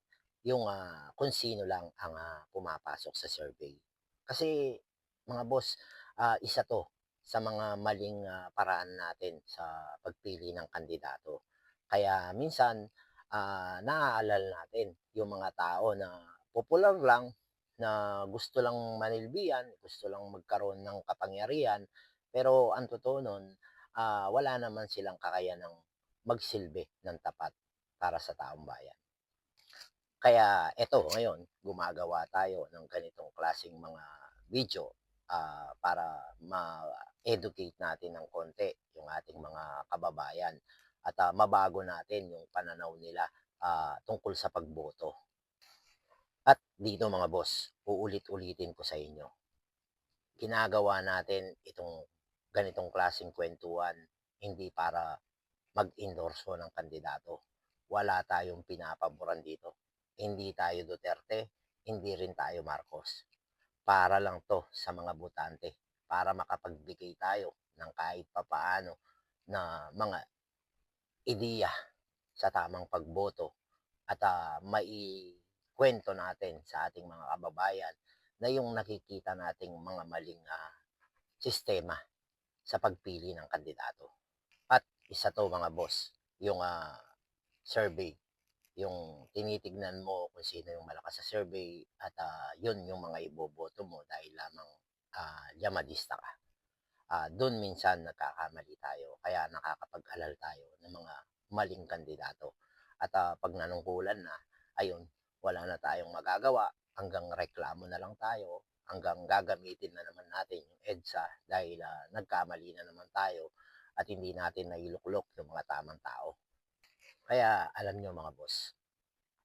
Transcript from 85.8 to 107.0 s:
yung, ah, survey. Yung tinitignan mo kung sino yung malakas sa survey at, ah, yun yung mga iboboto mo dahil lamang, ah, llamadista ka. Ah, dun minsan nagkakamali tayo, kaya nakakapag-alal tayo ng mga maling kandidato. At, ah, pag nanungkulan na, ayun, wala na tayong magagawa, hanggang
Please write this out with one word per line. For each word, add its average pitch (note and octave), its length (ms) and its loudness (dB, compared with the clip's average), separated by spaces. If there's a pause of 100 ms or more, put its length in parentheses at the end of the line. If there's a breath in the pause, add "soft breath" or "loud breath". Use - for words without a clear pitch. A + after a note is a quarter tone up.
yung, F#2+ 180 2
ah, E2+ 380 -2 (640)
survey. F#2 500 0 (640)
Yung F2 560 -6
tinitignan G2 720 -4
mo F#2 240 -4
kung E2+ 160 -14
sino E2+ 240 -8
yung E2+ 160 -10
malakas D#2+ 320 -12
sa - 80 -14
survey F2+ 580 -4 (160)
at, - 220 -10
ah, D#2 300 -6 (100)
yun G2+ 260 -2
yung F#2 160 -8
mga E2 240 -6
iboboto D#2 560 -10
mo D#2+ 240 -14
dahil D2+ 240 -12
lamang, D#2 400 -16 (480)
ah, D#2 280 -10 (120)
llamadista F2 560 -2
ka. - 160 -12 (760)
Ah, D#2+ 240 -2
dun A2+ 320 0
minsan F2+ 400 2
nagkakamali D#2+ 800 -8
tayo, C#2 400 -8
kaya F2 240 0
nakakapag-alal D#2+ 880 -8
tayo D2 480 -12
ng F2+ 80 -18
mga E2 240 -16 (400)
maling F2+ 320 -2
kandidato. D2+ 720 -10 (400 soft breath)
At, F#2 160 -2
ah, F2 240 4
pag F2 160 -2
nanungkulan F2+ 640 -2
na, E2 160 -10 (480 soft breath)
ayun, F2 240 -4 (320)
wala F2+ 240 0
na F2 160 -4
tayong E2+ 320 -2
magagawa, G2+ 560 4 (320)
hanggang F2 320 -4